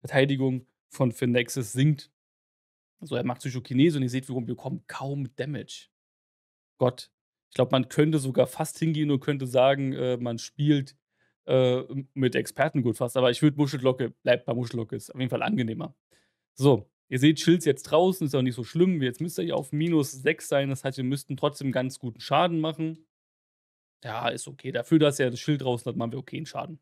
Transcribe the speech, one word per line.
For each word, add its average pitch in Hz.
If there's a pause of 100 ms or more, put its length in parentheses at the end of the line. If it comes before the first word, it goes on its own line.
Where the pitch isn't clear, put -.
Verteidigung 135 (220)
von 127
Phenexis 120
sinkt. 139 (880)
Also 156
er 123
macht 123
Psychokinese 135
und 131
ihr 123
seht, 131
wir 127
bekommen 123
kaum 139
Damage. - (920)
Gott, - (400)
ich -
glaub, 123
man 131
könnte 156
sogar 131
fast -
hingehen 151
und 139
könnte 139
sagen, 135
äh, 127
man 120
spielt, 143 (500)
äh, 127 (320)
mit 131
Expertengut 123
fast. 123
Aber 127
ich 120
würd 147
Muschelglocke, 131
bleibt 120
bei 123
Muschelglocke, 117
ist -
auf 123
jeden 127
Fall 120
angenehmer. 117 (600)
So, 131 (180)
ihr 127
seht, 147
Schilds 175
jetzt 139
draußen, 175
ist 139
auch 131
nicht 127
so 120
schlimm. 170
Jetzt 127
müsst 170
ihr 180
ja 165
auf 143
minus 151
sechs 139
sein, 139
das 135
heißt, 160
wir 131
müssten 139
trotzdem 147
ganz 131
guten 117
Schaden 165
machen. 160 (1000)
Ja, 120
ist -
okay. 135
Dafür, 127
dass 147
er 127
das 120
Schild 147
draußen 123
hat, 120
machen 117
wir 135
okayen 139
Schaden. 147